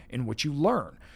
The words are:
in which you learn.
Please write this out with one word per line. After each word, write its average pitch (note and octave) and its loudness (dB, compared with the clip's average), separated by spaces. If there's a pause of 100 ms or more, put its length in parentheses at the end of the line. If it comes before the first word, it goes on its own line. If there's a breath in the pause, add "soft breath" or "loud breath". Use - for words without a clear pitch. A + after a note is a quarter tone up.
in B2 -4
which A2 -4
you D3+ -2
learn. D3 2 (180 loud breath)